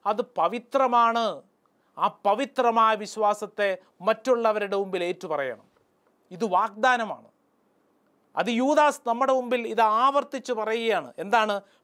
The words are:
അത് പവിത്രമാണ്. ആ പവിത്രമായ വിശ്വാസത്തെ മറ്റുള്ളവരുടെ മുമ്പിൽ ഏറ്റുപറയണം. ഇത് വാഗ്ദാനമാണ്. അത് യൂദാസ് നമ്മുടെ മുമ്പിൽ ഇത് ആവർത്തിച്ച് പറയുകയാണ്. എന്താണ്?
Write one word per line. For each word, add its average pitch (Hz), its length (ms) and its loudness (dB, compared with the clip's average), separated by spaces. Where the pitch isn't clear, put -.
അത് 214 100 -2
പവിത്രമാണ്. 233 840 2
ആ 170 80 0
പവിത്രമായ 226 680 2
വിശ്വാസത്തെ 208 640 -2
മറ്റുള്ളവരുടെ 220 760 0
മുമ്പിൽ 185 280 -4
ഏറ്റുപറയണം. 147 580 -6
ഇത് 190 100 -4
വാഗ്ദാനമാണ്. 214 720 -2
അത് 185 100 0
യൂദാസ് 294 480 2
നമ്മുടെ 262 280 0
മുമ്പിൽ 247 240 -2
ഇത് 220 80 2
ആവർത്തിച്ച് 277 560 -2
പറയുകയാണ്. 214 500 -2
എന്താണ്? 214 320 2